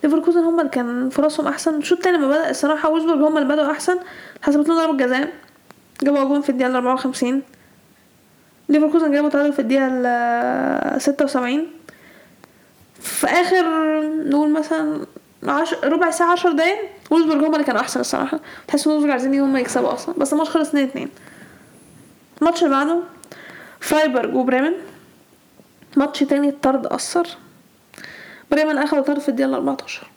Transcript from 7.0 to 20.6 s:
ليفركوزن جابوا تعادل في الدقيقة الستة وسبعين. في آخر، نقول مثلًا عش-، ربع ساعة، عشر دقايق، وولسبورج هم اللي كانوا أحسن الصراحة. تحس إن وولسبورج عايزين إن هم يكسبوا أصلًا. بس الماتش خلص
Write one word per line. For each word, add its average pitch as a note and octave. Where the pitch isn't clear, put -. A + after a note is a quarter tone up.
ليفركوزن D4+
جابوا D4
تعادل C#4+
في C#4+
الدقيقة C4
الستة B3
وسبعين. C#4
في -
آخر، F4+
نقول D4
مثلًا D#4
عش-، D#4
ربع E4
ساعة، E4+
عشر F4
دقايق، E4
وولسبورج D#4
هم D#4
اللي D4
كانوا A#3+
أحسن C4
الصراحة. C#4
تحس D4
إن D4+
وولسبورج D4
عايزين C4+
إن C#4
هم C4+
يكسبوا B3
أصلًا. E4
بس C#4+
الماتش D#4
خلص D#4